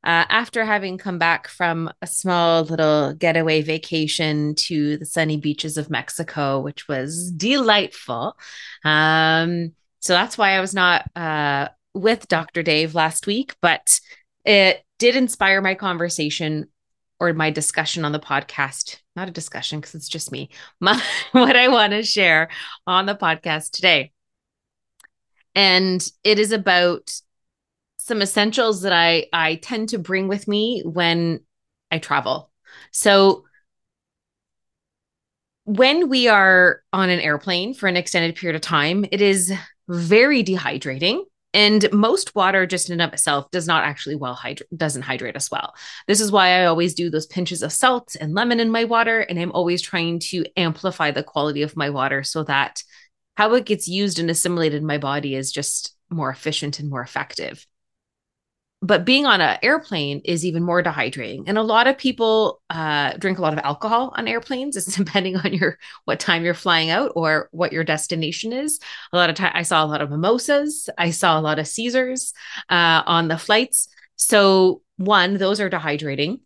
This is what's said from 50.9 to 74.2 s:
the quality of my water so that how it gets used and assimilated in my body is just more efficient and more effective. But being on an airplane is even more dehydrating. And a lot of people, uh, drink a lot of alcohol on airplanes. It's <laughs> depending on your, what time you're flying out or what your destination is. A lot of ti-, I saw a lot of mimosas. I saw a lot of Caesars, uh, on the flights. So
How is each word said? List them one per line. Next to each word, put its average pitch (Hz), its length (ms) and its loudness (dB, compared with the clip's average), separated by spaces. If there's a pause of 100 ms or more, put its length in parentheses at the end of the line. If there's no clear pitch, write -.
the 143 100 -4
quality 147 400 -4
of 147 160 -6
my 147 140 -2
water 135 320 -2
so 156 220 -6
that 139 360 -2 (560)
how 214 160 4
it 247 120 2
gets 208 220 -2
used 185 300 -2
and 165 140 0
assimilated 165 500 0
in 151 60 -4
my 147 100 -2
body 143 380 -4
is 135 160 -6
just - 440 -6 (140)
more 151 220 -4
efficient 147 480 -6
and 147 100 -8
more 131 140 -6
effective. - 640 -10 (1160)
But 180 200 2
being 269 200 4
on 220 140 4
an 151 240 2
airplane 175 600 -2
is 170 200 -2
even 165 160 -2
more 175 220 2
dehydrating. 131 640 -4
And 202 100 0
a 220 60 2
lot 226 240 4
of 269 100 2
people, 220 720 0
uh, 151 440 -2
drink 185 240 -2
a 185 40 -6
lot 156 120 0
of 151 60 -2
alcohol 220 580 -2
on 226 100 -4
airplanes. 254 480 -6
It's 190 200 -6
<laughs> - 20 -2
depending 190 400 -2
on 180 160 -2
your, 185 240 -2 (260)
what - 160 -2
time 170 240 0
you're 170 100 0
flying 165 360 0
out 220 260 0
or 156 380 0
what 165 180 -2
your 160 140 -2
destination 160 680 -4
is. 285 300 -4 (320)
A - 20 -8
lot 175 140 4
of 160 80 -4
ti-, 190 80 -2
I - 160 0
saw 160 240 2
a - 20 -6
lot 151 140 -4
of 147 80 -4
mimosas. 247 880 0
I 170 140 0
saw 160 280 2
a - 20 0
lot 151 180 0
of 151 100 -4
Caesars, 254 640 -4 (360)
uh, 170 360 4
on 165 240 2
the 165 80 -2
flights. 220 500 0 (300)
So 190 640 4 (160)